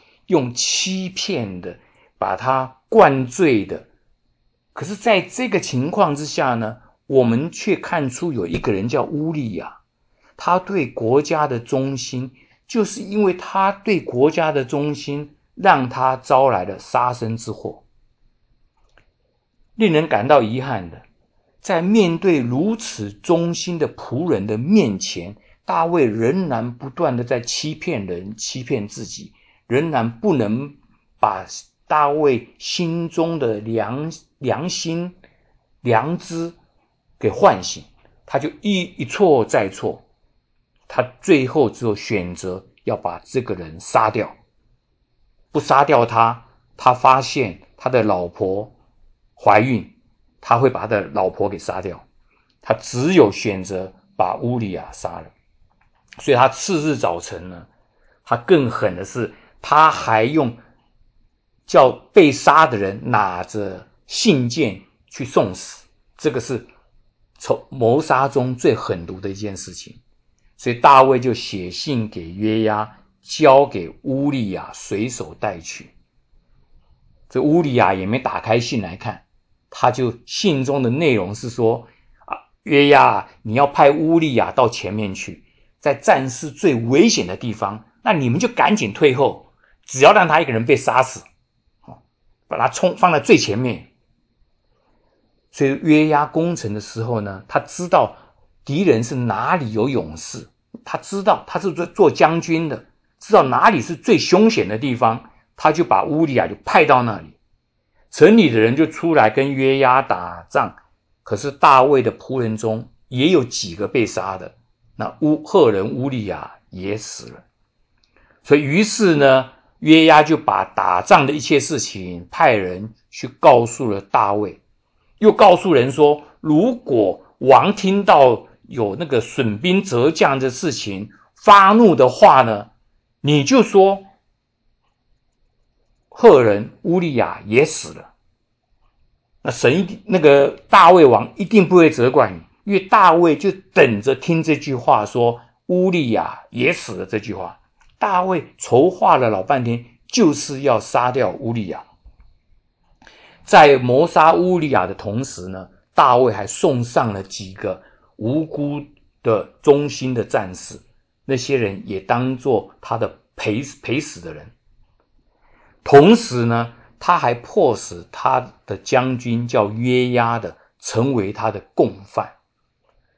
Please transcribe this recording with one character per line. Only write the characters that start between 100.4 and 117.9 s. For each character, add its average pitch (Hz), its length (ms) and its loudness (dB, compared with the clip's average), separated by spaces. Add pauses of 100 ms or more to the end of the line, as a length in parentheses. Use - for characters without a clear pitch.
他 - 140 -8
知 196 240 -10
道， 190 240 0
他 - 120 -6
是 175 140 -6
做， 165 140 -6
做 175 240 2
将 160 320 0
军 165 260 -4
的， - 160 -10 (340)
知 - 140 -16
道 196 120 6
哪 127 260 0
里 180 100 0
是 151 160 -8
最 185 220 2
凶 214 320 4
险 98 180 -2
的 107 80 -6
地 127 180 -4
方， 117 360 -2 (260)
他 156 160 2
就 160 120 0
把 95 200 0
乌 156 220 -2
利 139 80 -2
亚 101 120 0
就 92 80 -8 (120)
派 175 180 4
到 135 180 4
那 110 160 -4
里。 80 200 -20 (720)
城 190 260 6
里 185 140 4
的 117 100 0
人 113 160 2
就 156 100 2
出 165 280 -4
来 110 160 4
跟 139 240 -2
约 135 240 0
押 131 240 2
打 87 480 -8
仗， 123 260 -4 (460)
可 - 120 -10
是 143 160 -6
大 139 320 4
卫 135 200 4
的 113 140 -2
仆 131 260 -8
人 110 160 -4
中 113 340 -6 (160)
也 131 200 0
有 175 140 2
几 110 320 -10
个 101 140 -6
被 120 160 0
杀 95 320 -8
的， - 200 -16 (400)
那 - 260 -8
乌-， 156 220 0
赫 147 280 4
人 101 220 -4
乌 135 160 -6
利 117 160 -8
亚 78 300 -12 (120)
也 98 300 -10
死 60 320 -18
了。 - 140 -20 (960)